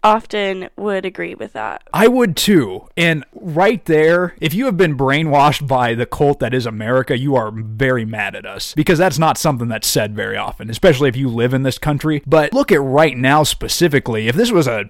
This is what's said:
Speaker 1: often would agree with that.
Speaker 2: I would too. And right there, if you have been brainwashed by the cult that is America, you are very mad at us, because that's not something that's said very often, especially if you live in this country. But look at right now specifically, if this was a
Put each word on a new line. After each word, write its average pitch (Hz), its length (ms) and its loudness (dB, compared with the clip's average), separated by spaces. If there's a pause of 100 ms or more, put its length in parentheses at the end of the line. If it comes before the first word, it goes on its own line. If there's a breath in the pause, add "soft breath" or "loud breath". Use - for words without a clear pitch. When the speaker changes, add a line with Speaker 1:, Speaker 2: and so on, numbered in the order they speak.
Speaker 1:
often 208 760 -2
would 196 280 -4
agree 175 300 -10
with - 180 -14
that. 107 300 -10 (100)
Speaker 2:
I 208 140 4
would 240 280 2
too. 120 500 0 (100)
And 165 380 0
right 185 520 -2
there, 170 540 2
if 156 140 -4
you 233 120 -2
have 202 120 0
been 160 200 2
brainwashed 143 680 2
by 123 260 0
the 117 120 -2
cult 143 340 0
that 120 140 -2
is 127 120 -2
America, 120 520 -2
you 139 180 0
are 110 180 0
very 113 520 -2
mad 104 300 -6
at 104 100 -14
us, - 300 -12
because 156 220 2
that's 160 220 2
not 156 180 2
something 123 300 -2
that's 110 200 -4
said 107 280 -2
very 104 220 -6
often, 107 320 -8
especially 139 400 2
if 117 80 -4
you 135 120 -2
live 117 240 0
in 131 100 0
this 131 140 -2
country. 151 480 -2
But 147 280 2
look 277 180 0
at 151 100 4
right 135 360 2
now 139 260 4
specifically, 120 840 -2
if 120 80 -2
this 233 160 2
was 170 160 2
a 107 220 -2